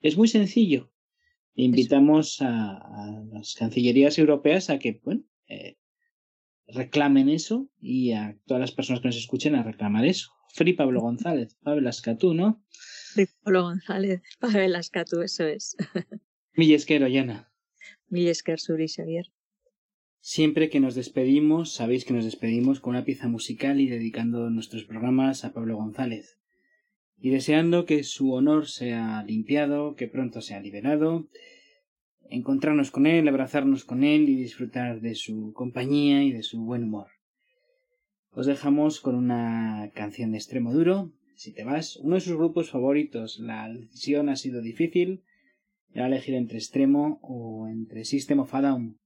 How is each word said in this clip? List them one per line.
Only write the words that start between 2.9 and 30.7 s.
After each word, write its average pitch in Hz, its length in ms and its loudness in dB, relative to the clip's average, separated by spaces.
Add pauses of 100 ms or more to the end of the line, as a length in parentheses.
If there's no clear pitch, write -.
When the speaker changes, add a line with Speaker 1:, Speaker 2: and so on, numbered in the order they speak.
Speaker 1:
las - 220 -14
cancillerías 123 640 4
europeas 151 540 4
a 139 80 -2
que, 113 240 -4
bueno, 202 180 -4 (260)
eh, - 300 -16 (960)
reclamen 139 560 4
eso 220 400 -2 (100)
y 127 340 0
a 107 320 -6
todas 127 160 0
las 127 100 -4
personas 127 300 -4
que 131 60 -2
nos 117 100 -2
escuchen 143 380 -2
a 120 80 2
reclamar 110 420 0
eso. 180 260 0 (220)
Free 175 200 2
Pablo 131 280 0
González, 120 600 -4
Pavel 147 260 -2
Ascatú, 117 460 0
¿no? 196 300 0 (500)
Speaker 2:
Free 202 140 2 (160)
Pablo 185 200 2
González, 185 580 -4 (180)
Pavel 196 360 2
Ascatú, 170 460 -4
eso 170 240 -4
es. - 320 -6
<laughs> - 440 -8 (320)
Speaker 1:
Mila 156 220 8
esker, 147 280 2
Oiana. 131 480 -2 (560)
Speaker 2:
Mila 175 240 0
esker 165 280 -4
zuri, 160 280 -4
Xavier. 165 400 -8 (920)
Speaker 1:
Siempre 156 500 0
que 147 100 0
nos 131 160 2
despedimos, 147 800 2
sabéis 123 300 -2
que 131 100 -2
nos 117 120 0
despedimos 120 540 0
con 123 120 -6
una 127 140 -4
pieza 127 220 -4
musical 123 520 -2
y 135 80 4
dedicando 117 600 -2
nuestros 113 340 -4
programas 131 640 0
a - 80 -8
Pablo 113 240 -4
González. 107 640 -8 (760)
Y 131 120 -2
deseando 160 560 2
que 151 180 2
su 135 300 -2
honor 147 340 2
sea 113 560 -6
limpiado, 143 720 -2
que 120 120 -8
pronto 117 340 -8
sea 101 180 -14
liberado, 147 680 -2 (1000)